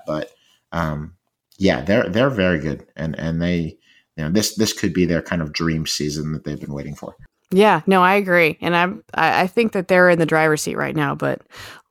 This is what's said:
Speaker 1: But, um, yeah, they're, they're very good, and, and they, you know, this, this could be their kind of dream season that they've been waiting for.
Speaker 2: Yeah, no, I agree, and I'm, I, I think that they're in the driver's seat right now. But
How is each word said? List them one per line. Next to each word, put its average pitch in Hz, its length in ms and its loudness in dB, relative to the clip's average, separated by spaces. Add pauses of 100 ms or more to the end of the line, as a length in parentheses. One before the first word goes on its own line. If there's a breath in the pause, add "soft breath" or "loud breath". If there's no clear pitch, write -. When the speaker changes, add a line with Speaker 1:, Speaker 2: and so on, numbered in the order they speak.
Speaker 1:
But, 78 240 -6 (420)
um, 78 420 -4 (440)
yeah, 90 240 2
they're, 98 260 2
they're 117 220 2
very 92 280 2
good, 76 280 -6 (100)
and, 78 220 -6
and 82 240 -4
they, 85 340 -2 (400 soft breath)
you 78 80 -6
know, 78 60 -4
this, 104 260 0
this 107 160 0
could 90 220 -2
be 90 100 4
their 82 160 2
kind 87 220 -4
of 76 100 -8
dream 80 340 -2
season 76 460 -6
that 76 120 -8
they've 73 160 -8
been 71 120 -12
waiting 71 220 -10
for. - 200 -16 (360)
Speaker 2:
Yeah, 185 360 4
no, 190 160 4
I 185 120 4
agree, 175 480 2
and 170 120 0
I'm, 180 380 -2
I, 156 300 2
I 185 40 0
think 226 260 -2
that 185 160 -4
they're 180 200 6
in 170 100 4
the 165 60 2
driver's 156 380 2
seat - 160 -6
right 143 180 -4
now. 143 180 -2
But 139 280 -4 (480 loud breath)